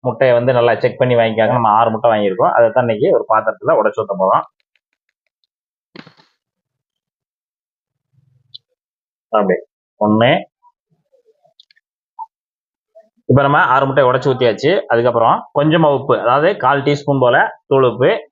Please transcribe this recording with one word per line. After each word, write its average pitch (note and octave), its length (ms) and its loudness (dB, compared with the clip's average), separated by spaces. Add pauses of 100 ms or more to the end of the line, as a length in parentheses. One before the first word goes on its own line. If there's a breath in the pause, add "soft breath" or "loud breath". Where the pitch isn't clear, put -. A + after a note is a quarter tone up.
முட்டையை B2+ 300 0
வந்து A#2+ 180 0
நல்லா A#2+ 220 2
செக் A#2 240 -4
பண்ணி B2+ 160 0
வாங்கிக்காங்க. A2+ 400 0
நம்ம A2+ 160 0
ஆறு A2+ 200 2
முட்டை A2+ 180 -2
வாங்கியிருக்கோம். G#2+ 420 0
அதை A#2 160 2
தான் B2 180 0
இன்னைக்கு A2+ 260 -2
ஒரு - 160 0
பாத்திரத்துல A2 480 -2
உடைச்சு G#2+ 260 -2
ஊத்த G2+ 140 -6
போறோம். F#2+ 280 0 (4000)
அப்படி G2 240 0 (440)
ஒண்ணு, G#2+ 280 0 (3000)
இப்ப B2 140 2
நம்ம C#3+ 240 0
ஆறு C3+ 200 0
முட்டையை C3+ 220 0
உடைச்சு C3 220 -2
ஊத்தியாச்சு. B2 420 0 (140)
அதுக்கப்புறம் A#2+ 520 0 (160)
கொஞ்சமா D#3 380 2
உப்பு, B2+ 260 -2
அதாவது C3+ 380 0
கால் C3+ 300 0
டீஸ்பூன் C#3+ 380 -2
போல B2 140 4 (280)
தூள் C3 220 2
உப்பு B2 220 0 (220)